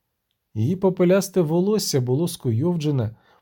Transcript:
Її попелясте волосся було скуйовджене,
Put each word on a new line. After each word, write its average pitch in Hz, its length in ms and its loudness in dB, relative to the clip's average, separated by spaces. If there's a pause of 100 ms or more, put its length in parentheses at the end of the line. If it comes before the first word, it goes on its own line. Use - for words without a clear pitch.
(540)
Її 113 220 0
попелясте 185 680 2
волосся 175 600 0
було 131 260 0
скуйовджене, 143 880 -2 (260)